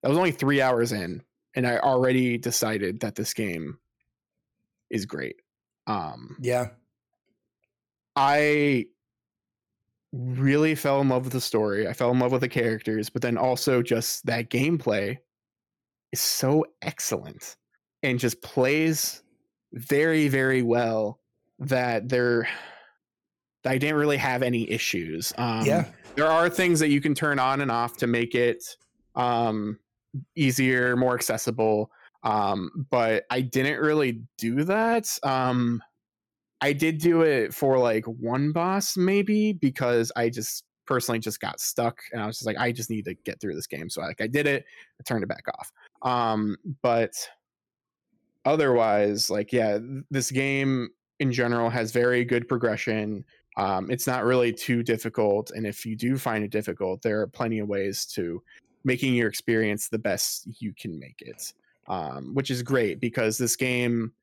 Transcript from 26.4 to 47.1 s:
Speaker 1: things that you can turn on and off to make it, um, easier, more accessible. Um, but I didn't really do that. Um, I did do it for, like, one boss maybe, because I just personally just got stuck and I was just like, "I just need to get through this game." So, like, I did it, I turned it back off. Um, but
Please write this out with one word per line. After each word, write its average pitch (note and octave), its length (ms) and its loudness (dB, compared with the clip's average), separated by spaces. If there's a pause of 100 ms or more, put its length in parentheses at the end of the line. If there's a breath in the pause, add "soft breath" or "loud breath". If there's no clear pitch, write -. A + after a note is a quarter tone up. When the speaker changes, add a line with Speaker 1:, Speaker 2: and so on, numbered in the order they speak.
Speaker 1:
things F3 300 2
that D#3 100 2
you C#3+ 100 4
can D3+ 140 0
turn C#3+ 240 0
on C3+ 240 2
and C3+ 80 -2
off A#2 260 -2
to - 100 -2
make A#2+ 280 0
it, A#2+ 420 0 (380)
um, A#2 640 0 (580)
easier, B2+ 580 2
more B2+ 200 2
accessible. A2 760 0 (320 soft breath)
Um, G#2 680 -2
but A2+ 420 2
I B2+ 100 0
didn't C3+ 400 0
really C#3+ 420 0 (160)
do A#2+ 240 -2
that. A3 460 0 (160)
Um, B2+ 580 0 (800)
I C#3+ 120 2
did D#3 260 0
do E3 240 4
it C#3 300 4
for, C3 280 2
like, A2+ 260 2
one B2 460 -2
boss F#3 440 0
maybe, G3+ 560 2
because B2 600 0
I A#2 160 2
just A2+ 340 -8 (220)
personally B2 320 0
just G#2+ 220 -6
got - 180 -8
stuck - 420 -2 (120)
and A2 100 -6
I G#2 40 -4
was A2+ 100 -6
just A#2 100 -8
like, A2 120 -2
"I B2+ 120 0
just A#2+ 200 -6
need G#2+ 160 -6
to F#2 80 -8
get - 260 -12
through F2+ 160 -6
this - 100 -10
game." D#2 240 -10
So, - 120 -8
like, E2 180 -8
I A2 80 -4
did D3 180 0
it, C#3 180 0 (360 loud breath)
I - 20 -20
turned A2+ 220 -2
it - 20 -10
back - 200 -8 (120)
off. - 140 -16 (360 soft breath)
Um, A2 480 0 (240)
but A#2 320 2 (1300)